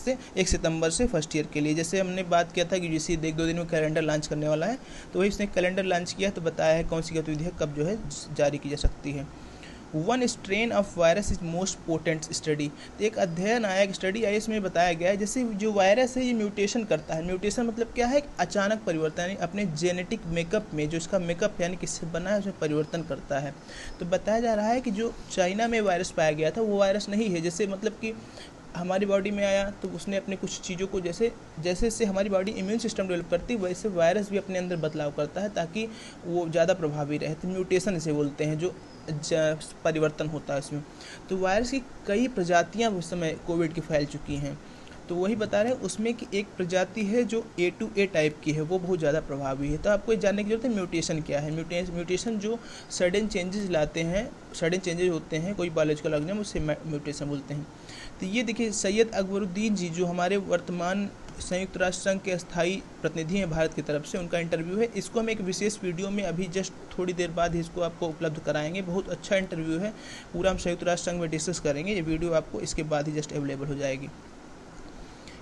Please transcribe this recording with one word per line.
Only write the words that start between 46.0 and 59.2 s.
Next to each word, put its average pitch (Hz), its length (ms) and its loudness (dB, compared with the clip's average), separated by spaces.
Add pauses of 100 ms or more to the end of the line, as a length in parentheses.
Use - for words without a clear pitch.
कि - 200 -8
एक 202 120 0 (100)
प्रजाति 185 480 0
है 233 200 4
जो 226 360 -2
ए 175 200 4
टू 220 180 -2
ए 202 80 6
type 156 380 2
की 151 80 2
है, 156 80 0
वो 170 180 0
बहुत 180 200 2
ज़्यादा 156 220 4
प्रभावी 139 480 -2
है। 151 100 0
तो 196 120 2
आपको 208 220 2
ये 220 60 4
जानने 202 260 2
की 208 60 -2
ज़रूरत 220 140 2
है 240 100 2
mutation 170 460 0
क्या 143 200 -2
है। 151 100 -2
म्यूटे-, 170 400 -2
mutation 180 480 -2
जो 214 200 -2 (320)
sudden 190 360 2
changes 196 440 -2
लाते 151 300 2
हैं, 185 300 0 (240)
sudden 175 240 0
changes 180 320 2
होते 160 260 -2
हैं 180 180 -2
कोई 175 160 -2
biological 156 440 2
organism, 170 260 -2
उससे 202 200 -4
म्यू-, 151 260 -2
mutation 143 400 -4
बोलते 143 280 -4
हैं। 147 120 -6 (540)
तो 190 60 -4
ये 214 160 2
देखिए 220 300 0
सैयद 214 380 4
अकबरुद्दीन 196 640 0